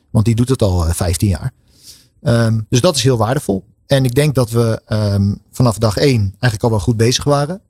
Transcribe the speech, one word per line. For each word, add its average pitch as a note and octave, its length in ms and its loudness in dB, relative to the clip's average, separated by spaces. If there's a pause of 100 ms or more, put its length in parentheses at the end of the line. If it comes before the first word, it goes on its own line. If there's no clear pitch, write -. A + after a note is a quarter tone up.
(100)
Want A2 140 0
die A2+ 100 2
doet A#2+ 140 0
het B2+ 140 0
al, F2 240 0
eh, E2 60 -2
vijftien F2+ 360 -2
jaar. G2 240 -4 (680)
Ehm, A2+ 460 0
dus B2 120 2
dat F3 160 2
is B2 60 -4
heel C3 140 2
waardevol. C#3 480 -2 (220)
En C3+ 180 2
ik B2 100 -2
denk C#3+ 200 2
dat A#2+ 160 0
we, A#2 360 0
ehm, G2+ 480 0 (180)
vanaf A#2 260 0
dag A2 180 0
één C3+ 240 2 (100)
eigenlijk - 320 -2
al A#2+ 80 2
wel A2 80 0
goed A2+ 180 -2
bezig A2+ 280 0
waren. D3 460 -2